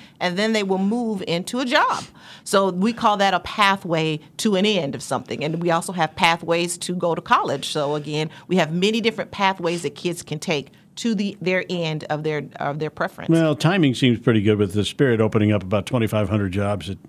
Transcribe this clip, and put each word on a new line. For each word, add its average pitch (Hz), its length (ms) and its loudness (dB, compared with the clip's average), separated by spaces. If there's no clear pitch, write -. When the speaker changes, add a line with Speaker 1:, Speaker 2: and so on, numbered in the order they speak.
Speaker 1:
and 180 180 -2
then 214 160 2
they 214 120 0
will 190 140 0
move 214 500 -2
into 185 320 -2
a - 40 0
job. 311 380 2
So 196 300 2
we 185 200 0
call 226 260 2
that 196 160 2
a 175 40 2
pathway 165 800 0
to 208 180 2
an 185 100 4
end 165 300 0
of 120 80 -8
something. 123 400 -6
And 160 180 -2
we 170 80 0
also 170 220 0
have 170 240 -2
pathways 170 640 2
to - 180 -4
go 175 180 0
to 170 80 -6
college. 233 460 2
So 147 260 -2
again, 151 360 -4
we 180 80 2
have 160 160 2
many 202 280 0
different 220 300 -2
pathways 175 520 -2
that 143 120 -4
kids 170 300 -6
can 151 160 -8
take 151 320 -4
to 233 180 -2
the, 202 260 -4
their 185 300 -2
end 160 400 -4
of 151 140 -4
their, 151 320 -4
of 143 240 -4
their 151 100 -4
preference. - 400 -6
Speaker 2:
Well, 165 240 4
timing 156 400 2
seems 120 240 4
pretty 110 240 4
good 107 160 4
with 101 140 2
the 101 120 0
Spirit 120 360 2
opening 107 320 4
up 101 100 2
about 95 240 -2
twenty-five 107 420 0
hundred 101 220 0
jobs 98 380 -2
that 95 100 -8